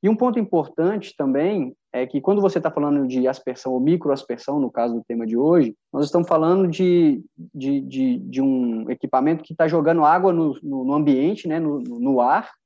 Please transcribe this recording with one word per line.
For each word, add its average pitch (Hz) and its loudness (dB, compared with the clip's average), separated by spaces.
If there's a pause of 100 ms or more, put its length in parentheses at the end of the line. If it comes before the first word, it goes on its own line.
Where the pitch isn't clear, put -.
E 185 0
um 220 4
ponto 247 0
importante 180 -2
também 143 -2 (160)
é 127 -2
que 135 -4
quando 202 2
você 190 0
tá 165 -2
falando 143 0
de 127 0
aspersão 131 -6
ou 127 -2
microaspersão, 139 -2
no 131 -2
caso 117 -2
do 117 -6
tema 117 -6
de 110 -4
hoje, 143 2 (160)
nós 147 -2
estamos 175 -2
falando 175 2
de, 175 2 (320)
de, 139 -4
de, 131 -2
de 131 -6
um 123 0
equipamento 139 0
que - -14
tá 160 2
jogando 160 2
água 180 4
no, 160 0
no, 135 -6
no 139 0
ambiente, 147 2
né, 160 -2
no, 147 -2
no, 120 -10
no 127 2
ar 156 2 (160)